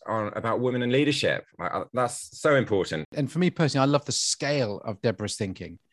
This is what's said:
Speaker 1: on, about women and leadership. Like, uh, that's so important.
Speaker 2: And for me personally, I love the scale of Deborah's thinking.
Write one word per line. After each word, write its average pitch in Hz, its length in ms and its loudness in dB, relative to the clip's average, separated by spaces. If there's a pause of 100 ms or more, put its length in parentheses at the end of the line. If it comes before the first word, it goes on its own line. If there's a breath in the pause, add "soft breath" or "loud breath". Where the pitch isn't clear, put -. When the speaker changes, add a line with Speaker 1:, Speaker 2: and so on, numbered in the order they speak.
Speaker 1:
on, 107 300 -2
about 107 240 -2
women 127 220 0
and 120 100 0
leadership. 135 540 2 (120)
Like, 87 160 -6
uh, 92 200 -4
that's - 440 -4
so 151 180 4
important. 95 500 2 (100)
Speaker 2:
And 143 160 -2
for 165 80 -2
me 180 120 4
personally, 139 320 2
I 139 60 4
love 143 140 4
the - 80 -8
scale 131 680 -2
of 104 200 -8
Deborah's 104 360 -2
thinking. 90 420 -6 (140 soft breath)